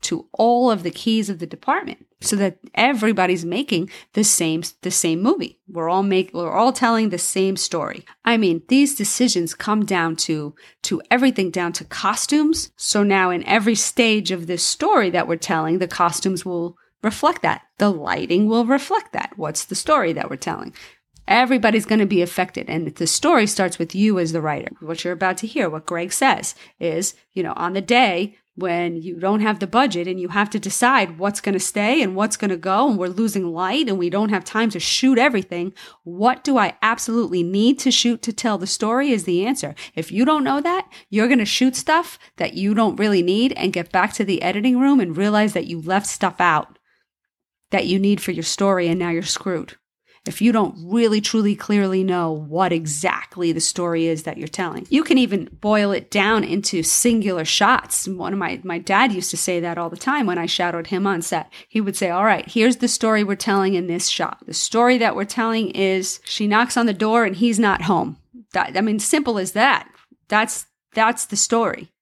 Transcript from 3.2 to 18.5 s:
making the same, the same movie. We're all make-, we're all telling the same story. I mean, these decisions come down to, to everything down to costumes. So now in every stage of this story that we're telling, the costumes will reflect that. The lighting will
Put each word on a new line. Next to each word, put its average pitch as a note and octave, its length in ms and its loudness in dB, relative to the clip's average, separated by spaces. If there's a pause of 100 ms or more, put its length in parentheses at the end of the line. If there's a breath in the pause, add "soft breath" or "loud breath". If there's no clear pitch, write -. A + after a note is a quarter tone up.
making F#3 460 -2 (240 loud breath)
the G#3+ 100 2
same, E3 380 0 (180)
the F3+ 100 -6
same E3+ 320 0
movie. C4 460 0
We're E3 220 -4
all F#3 120 2
make-, F#3+ 300 2
we're E3+ 180 -4
all A#3 220 2
telling A3+ 380 2
the F3 80 -6
same F#3+ 400 0
story. - 480 -6 (180 loud breath)
I A3+ 140 2
mean, E3+ 300 2
these C#4 280 4
decisions G3 560 0
come G#3+ 320 0
down E3 320 0
to, D3+ 380 -4 (300 soft breath)
to - 260 -2
everything B3 400 2
down F3 240 -4
to - 100 -8
costumes. D4 920 0
So - 260 0
now F#3+ 280 4
in F3+ 160 -4
every A3 280 2
stage G#3+ 560 0
of F3 160 -6
this F3 180 -4
story D4 460 2
that F3 180 0
we're E3+ 80 0
telling, E3 420 -2
the F#3 100 -2
costumes F3+ 580 0
will E3+ 300 -6 (260)
reflect B3+ 400 0
that. - 200 0 (160)
The G3+ 120 4
lighting E3+ 580 0
will A3+ 180 2